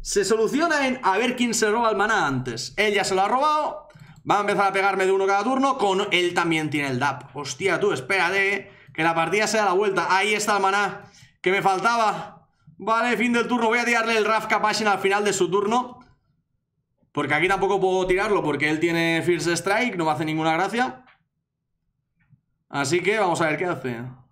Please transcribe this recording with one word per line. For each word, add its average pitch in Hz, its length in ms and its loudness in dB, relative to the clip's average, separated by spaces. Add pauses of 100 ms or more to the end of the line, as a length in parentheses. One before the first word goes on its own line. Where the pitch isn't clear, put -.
se 196 220 -2
soluciona 262 640 0
en 247 160 -4
a 190 140 2
ver 240 180 0
quién 240 180 -2
se 220 160 2
roba 226 200 2
el 202 80 0
maná 202 300 2
antes. 127 500 -6
Él 208 160 0
ya 196 100 2
se 190 120 0
lo 185 60 2
ha 202 60 2
robado. 294 600 0 (420)
Va 185 80 4
a 208 40 0
empezar 202 260 0
a 185 60 0
pegarme 190 320 0
de 185 60 4
uno 196 140 2
cada 202 180 2
turno. 262 340 0
Con, 196 340 0
él 175 220 0
también 165 360 0
tiene 143 200 -4
el 123 100 -2
dap. 135 360 -4
Hostia, 156 440 -4
tú, 196 120 2
espérate, 190 800 -2 (220)
que 160 100 -4
la 165 120 2
partida 175 320 0
se 214 100 0
da 208 80 2
la 185 80 2
vuelta. 180 420 2
Ahí 202 180 2
está 208 220 0
el 196 60 0
maná 196 500 -2 (300)
que 185 100 0
me 196 100 0
faltaba. 196 840 0 (300)
Vale, 226 400 0
fin 240 160 0
del 233 140 2
turno. 233 200 0
Voy 233 120 2
a 233 60 0
tirarle 226 300 0
el 214 100 2
Rafka 214 360 0
Passion 214 260 0
al 190 120 2
final 196 260 0
de 196 80 0
su 180 160 0
turno, 208 500 -2 (1120)
porque 147 220 -2
aquí 160 140 2
tampoco 196 340 2
puedo 185 260 0
tirarlo, 190 360 0
porque 147 260 0
él 156 100 0
tiene 165 460 0
First 165 220 0
Strike. 196 500 0
No 160 80 -2
me 156 60 2
hace 151 120 -2
ninguna 160 300 0
gracia. 220 500 -2 (1700)
Así 143 320 -2
que 202 180 0
vamos 175 220 0
a 160 60 2
ver 151 100 -2
qué 180 80 -4
hace. 123 360 -6 (300)